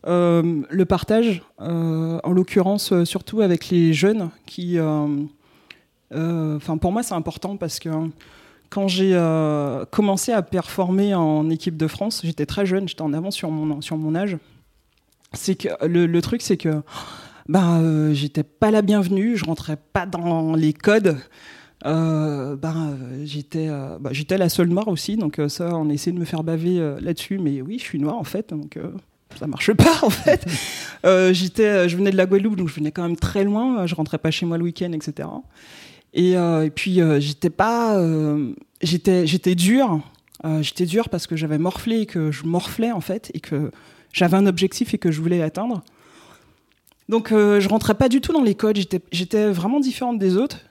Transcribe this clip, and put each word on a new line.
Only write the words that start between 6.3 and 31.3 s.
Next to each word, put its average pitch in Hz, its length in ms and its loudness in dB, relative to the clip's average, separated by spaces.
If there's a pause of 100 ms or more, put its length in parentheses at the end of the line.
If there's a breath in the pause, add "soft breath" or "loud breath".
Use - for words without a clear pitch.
'fin, 156 200 -4
pour 175 140 0
moi, 226 100 0
c'est - 120 -6
important 180 420 -6
parce 170 220 -8
que, - 120 -10
hein, 160 200 -4 (600 soft breath)
quand 196 180 -2
j'ai, 190 260 2
euh, 151 760 0
commencé 208 420 0
à 214 100 2
performer 190 720 0
en 156 360 2
équipe 160 260 -4
de 156 100 0
France, 202 380 -4
j'étais 156 220 -4
très - 200 -2
jeune, 185 220 -2
j'étais - 140 -10
en 151 100 -2
avance 175 220 -4
sur 160 160 -6
mon, 151 300 -4
sur 160 180 -8
mon 156 160 -2
âge. 185 240 -2 (920 soft breath)
C'est - 240 -2
que, - 120 -6 (180)
le, 170 200 4
le 170 160 2
truc, 233 200 -2
c'est 185 140 0
que, 156 260 -2 (640 loud breath)
bah, 170 300 4
euh, 156 360 2
j'étais 147 280 -2
pas - 280 0
la 214 120 4
bienvenue, 202 540 2
je 185 80 -2
rentrais 156 320 -6 (160)
pas 190 140 -2
dans 170 480 -2
les 156 180 2
codes. 196 460 2 (680 loud breath)
Euh, 151 680 -2
bah, 160 200 -6
euh, 135 480 -8
j'étais, 151 440 -6
euh, 139 320 -8
bah, 139 120 -8
j'étais 151 260 -2
la 180 100 4
seule 175 200 2
noire 196 200 0
aussi, 202 280 -4
donc, 302 220 -2
euh, 151 100 0
ça, 170 280 -4
on 156 120 -2
essaie 147 240 -2
de 180 60 -4
me 170 60 -2
faire 160 200 -6
baver, 165 340 0
euh, 151 220 -2
là-dessus, 175 380 -4
mais 143 240 -2
oui, 170 160 -8
je - 60 -10
suis - 140 -8
noire, 151 180 -2
en 190 80 -6
fait, 202 260 -8
donc, 151 260 -10
euh, 156 140 -8 (480)
ça - 80 -8
marche 151 260 0
pas, 330 260 6
<laughs> - 40 0
en 247 80 4
fait. - 340 2 (640 loud breath)
Euh, 185 260 6